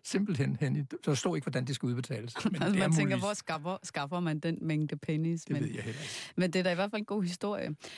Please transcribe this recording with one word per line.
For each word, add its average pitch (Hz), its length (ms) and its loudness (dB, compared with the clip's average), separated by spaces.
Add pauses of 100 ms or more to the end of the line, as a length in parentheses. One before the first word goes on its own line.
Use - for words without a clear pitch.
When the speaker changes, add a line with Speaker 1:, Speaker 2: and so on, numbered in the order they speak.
Speaker 1:
simpelthen 139 580 2
hen 135 160 2
i, - 40 2
så 139 120 -2
jeg - 120 -6
forstår 160 300 2
ikke, 147 100 -2
hvordan 127 200 0
det 135 100 -2
skulle 123 160 0
udbetales. 120 440 -4
Speaker 2:
<laughs> - 100 -2
Speaker 1:
Men - 100 2
Speaker 2:
Altså, 151 180 2
Speaker 1:
det 196 100 4
er - 60 4
Speaker 2:
man 160 40 4
tænker, 160 120 6
Speaker 1:
muligvis 190 200 2
Speaker 2:
hvor 202 100 2
skaffer, 165 480 -4
skaffer 156 380 -2
man 160 180 2
den 165 240 0
mængde 156 340 0
pennies? 160 480 0
Speaker 1:
Det - 80 -6
Speaker 2:
Men, - 100 2
Speaker 1:
ved 151 120 0
jeg - 80 -4
heller 113 180 -6
ikke. - 360 -10
Speaker 2:
men 180 160 2
det 185 60 2
er 180 40 4
da 180 100 2
i - 20 0
hvert 196 160 0
fald 214 120 -2
en 214 40 -8
god 202 160 0
historie. 180 520 -2 (240)